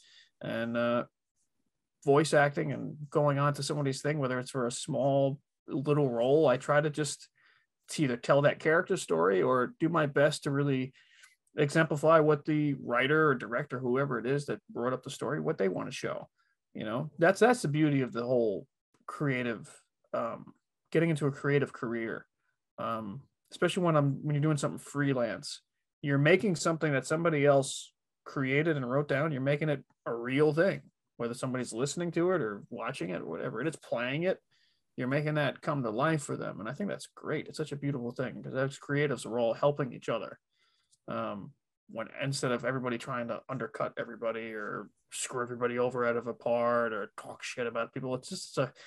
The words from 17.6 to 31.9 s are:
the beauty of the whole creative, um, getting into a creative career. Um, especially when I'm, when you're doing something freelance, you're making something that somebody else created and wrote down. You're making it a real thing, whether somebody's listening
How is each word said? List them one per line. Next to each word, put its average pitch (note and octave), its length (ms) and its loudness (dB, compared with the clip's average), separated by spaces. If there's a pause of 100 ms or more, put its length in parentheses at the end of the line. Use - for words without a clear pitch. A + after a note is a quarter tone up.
the - 60 0
beauty D3 340 2
of A2+ 100 -2
the A#2 120 -4
whole A#2 440 0 (380)
creative, B2+ 600 -2 (440)
um, A#2 400 -6 (400)
getting E3 180 4
into D3+ 160 0
a C3 60 0
creative C#3 400 0
career. A2+ 540 -6 (520)
Um, A2+ 440 -6 (280)
especially F3+ 320 0
when E3 140 4
I'm, C#3+ 260 4
when D3 120 0
you're C#3+ 80 2
doing D#3 160 2
something C#3+ 200 -4
freelance, B2+ 840 -2 (400)
you're C#3+ 160 2
making F3 380 4
something E3 360 0
that C3+ 140 0
somebody D#3 400 2
else C#3 460 2 (320)
created C#3+ 520 0
and B2+ 120 -4
wrote C#3+ 200 0
down. D3+ 240 0
You're B2+ 80 -4
making C#3+ 300 0
it C#3 120 -2 (220)
a B2 100 -4
real C3 380 2
thing, E3 300 2 (340)
whether A#2+ 160 -4
somebody's B2 400 -4
listening C#3+ 380 -4